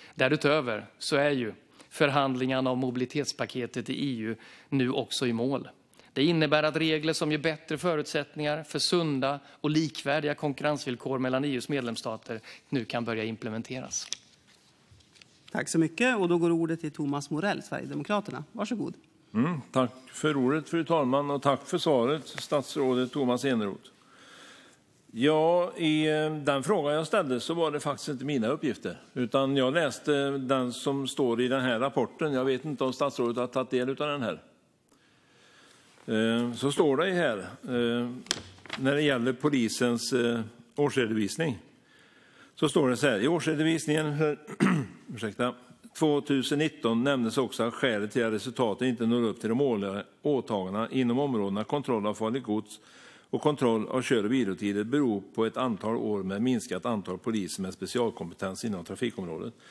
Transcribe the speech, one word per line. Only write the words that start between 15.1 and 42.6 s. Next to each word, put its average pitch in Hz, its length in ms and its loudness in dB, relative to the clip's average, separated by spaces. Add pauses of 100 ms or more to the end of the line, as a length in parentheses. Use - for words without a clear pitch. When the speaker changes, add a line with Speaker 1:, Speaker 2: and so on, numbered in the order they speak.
Speaker 2:
Tack - 180 -2
så 165 100 2
mycket. 226 380 2
Och 180 120 2
då 175 80 4
går 170 140 4
ordet 165 300 0
till 151 100 -6
Thomas 143 380 -4
Morell, 165 340 -2
Sverigedemokraterna. 143 880 -4
Varsågod. 214 420 -4 (400)
Speaker 3:
Mm, 139 280 0 (100)
tack 127 200 2 (160)
för 151 300 0
ordet, 139 320 2
fru 165 140 0
talman, 143 480 2
och 143 100 -2
tack 139 260 0
för 180 100 0
svaret, 139 500 2
statsrådet 127 840 0
Thomas 123 340 0
Eneroth. 110 440 -2 (1200)
Ja, 156 680 2
i, 156 300 2
eh, 156 280 0
den 139 280 0
fråga 147 300 2
jag 160 140 0
ställde 143 320 0
så 160 140 -4
var 165 180 0
det 147 80 -4
faktiskt 139 300 -6
inte 131 160 -6
mina 131 220 0
uppgifter, 120 540 -4 (120)
utan 135 440 0
jag 131 160 2
läste 139 580 0
den 131 420 0
som 139 340 -2
står 120 340 2
i 127 60 2
den 131 140 0
här 123 180 2
rapporten. 139 540 0
Jag 131 120 2
vet 131 200 0
inte 143 180 -4
om 131 100 0
statsrådet 123 440 0
har 123 100 0
tagit 127 220 -2
del 127 200 0
av 135 60 -4
den 143 260 -4
här. 95 200 -4 (1600)
Eh, 117 480 2
så 117 180 -2
står 143 260 4
det 180 140 2
här, 156 260 0
eh, 120 720 -2 (680)
när 135 160 2
det 147 60 2
gäller 131 320 2
polisens, 120 800 0
eh, 117 280 2 (340)
årsredovisning. 120 800 0 (960)
Så 156 140 2